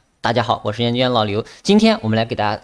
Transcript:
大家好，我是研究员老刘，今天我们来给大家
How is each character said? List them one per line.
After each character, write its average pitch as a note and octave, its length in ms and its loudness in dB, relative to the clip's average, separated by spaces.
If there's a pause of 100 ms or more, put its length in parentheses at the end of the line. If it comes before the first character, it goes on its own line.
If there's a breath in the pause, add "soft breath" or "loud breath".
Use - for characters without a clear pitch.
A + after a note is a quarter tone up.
(220)
大 A2+ 100 -2
家 A#2+ 120 0
好， A2+ 200 -2
我 G#2+ 80 -4
是 A2+ 120 -4
研 A#2+ 100 0
究 B2 60 -2
员 B2+ 120 0
老 A2+ 120 2
刘， G#2 200 -2 (200 loud breath)
今 G3+ 160 4
天 A3 240 4
我 A2 40 -2
们 A2 80 0
来 A2+ 80 0
给 A#2 120 -6
大 G#2 200 -2
家 - 80 -14